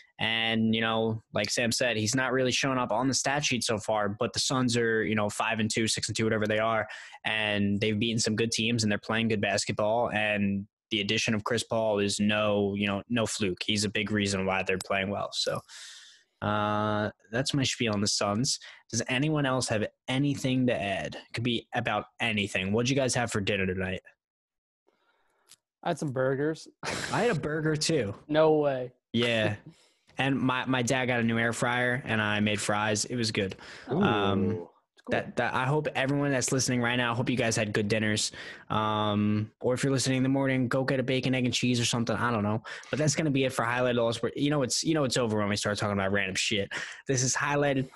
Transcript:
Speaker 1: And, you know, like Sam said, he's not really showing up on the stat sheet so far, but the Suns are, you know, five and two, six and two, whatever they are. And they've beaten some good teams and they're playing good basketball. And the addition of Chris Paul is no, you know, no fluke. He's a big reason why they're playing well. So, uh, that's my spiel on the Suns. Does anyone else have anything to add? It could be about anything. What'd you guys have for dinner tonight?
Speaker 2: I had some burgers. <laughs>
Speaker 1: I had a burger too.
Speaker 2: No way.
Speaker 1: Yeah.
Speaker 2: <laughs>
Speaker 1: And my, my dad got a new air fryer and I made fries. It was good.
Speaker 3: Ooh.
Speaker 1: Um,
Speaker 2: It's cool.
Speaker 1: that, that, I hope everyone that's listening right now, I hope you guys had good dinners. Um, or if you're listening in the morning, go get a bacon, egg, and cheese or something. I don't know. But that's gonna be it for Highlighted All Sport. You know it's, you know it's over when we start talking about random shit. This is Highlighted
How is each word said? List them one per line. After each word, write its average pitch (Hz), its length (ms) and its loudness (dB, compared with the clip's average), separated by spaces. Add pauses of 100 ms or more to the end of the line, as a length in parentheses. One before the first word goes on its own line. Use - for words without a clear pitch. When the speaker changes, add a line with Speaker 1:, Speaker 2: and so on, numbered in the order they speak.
(180)
Speaker 1:
And, 113 560 0
you 113 60 0
know, 113 420 0 (120)
like 104 160 0
Sam 117 240 0
said, 120 240 0
he's 107 180 0
not 131 160 0
really 127 220 2
showing 135 240 0
up 123 160 0
on 127 160 0
the 127 40 0
stat 143 300 0
sheet 120 220 0
so 113 120 0
far, 104 300 0
but 104 240 -2
the - 80 -4
Suns 127 380 2
are, 113 260 2
you 98 100 0
know, 104 160 2
five 110 300 -2
and 107 100 0
two, 113 200 2
six - 180 -2
and 110 80 -6
two, 113 80 0
whatever 110 240 2
they 107 120 2
are. 110 280 0 (380)
And 104 560 2
they've 110 180 2
beaten 113 200 0
some 107 180 0
good 113 140 0
teams 113 320 0
and 107 80 2
they're 104 60 2
playing 113 300 0
good 110 140 0
basketball. 107 720 0
And 101 540 0 (240)
the 107 100 0
addition 110 320 0
of 107 100 -2
Chris 117 200 -2
Paul 110 360 0
is 101 220 0
no, 104 560 2
you 101 100 0
know, 98 220 0
no 117 160 0
fluke. 98 400 -2
He's 104 180 0
a 107 60 -2
big 104 200 -2
reason 101 360 0
why 95 180 0
they're 95 140 0
playing 98 320 -2
well. 98 240 -4
So, - 260 -2 (840)
uh, 107 680 0 (220)
that's 120 220 -2
my 139 100 0
spiel 117 300 0
on 101 60 0
the 101 80 0
Suns. 107 520 0 (320)
Does 113 180 -2
anyone 147 360 0
else 131 220 0
have 107 180 0 (220)
anything 131 600 0
to 113 140 0
add? 92 340 -4
It - 180 -14
could 113 100 -4
be 117 320 -2
about 113 300 -2 (160)
anything. 101 500 0
What'd 120 180 2
you 135 60 2
guys 127 200 2
have 120 160 0
for 110 100 0
dinner 98 240 0
tonight? 92 340 -2 (1800)
Speaker 2:
I 175 60 -2
had 175 100 -4
some 151 120 -4
burgers. 135 640 -2
<laughs> - 80 -16 (280)
Speaker 1:
I 139 120 0
had 240 80 2
a 170 80 -2
burger 156 360 -2
too. 139 400 0 (120)
Speaker 2:
No 156 260 6
way. 139 380 0 (220)
Speaker 1:
Yeah. 113 460 2
Speaker 2:
<laughs> - 60 -20 (520)
Speaker 1:
And 135 220 0
my, 127 260 0
my 127 160 0
dad 127 260 0
got 123 120 2
a 117 40 2
new 113 140 2
air 117 140 2
fryer 123 540 0
and 110 160 0
I 104 180 2
made 104 220 2
fries. 107 420 0
It 127 140 -4
was 113 160 0
good. 95 240 -2 (340)
Speaker 3:
Ooh. - 100 2
Speaker 1:
Um, 101 440 2
Speaker 2:
It's 101 80 0
cool. 87 180 -8 (380)
Speaker 1:
that, 104 260 -4
that, 117 180 0
I 127 120 0
hope 151 280 0
everyone 143 380 0
that's 127 220 0
listening 127 280 2
right 120 140 2
now, 123 160 2
I 117 40 -2
hope 123 140 0
you 127 60 0
guys 113 220 2
had 107 160 0
good 104 160 0
dinners. 107 420 2 (380)
Um, 107 880 0
or 123 140 0
if 123 100 -2
you're 139 80 2
listening 131 240 0
in 131 80 0
the 131 60 2
morning, 135 400 0
go 131 160 0
get 135 160 0
a - 20 -4
bacon, 131 320 0
egg, 127 80 0
and 120 100 0
cheese 123 280 2
or 113 40 0
something. 113 300 0
I 117 160 0
don't 107 120 0
know. 107 200 0 (280)
But - 80 0
that's 151 140 2
gonna 160 160 0
be 135 140 2
it 131 80 2
for 120 140 0
Highlighted 123 360 2
All 117 120 2
Sport. - 240 -4
You 143 140 0
know 147 100 2
it's, - 240 0
you 160 80 2
know 156 100 2
it's 123 140 0
over 113 200 2
when 104 120 2
we 104 80 2
start 104 200 0
talking 104 220 0
about 95 140 0
random 98 220 0
shit. 98 340 -2 (400)
This 127 120 0
is 131 140 0
Highlighted 143 600 0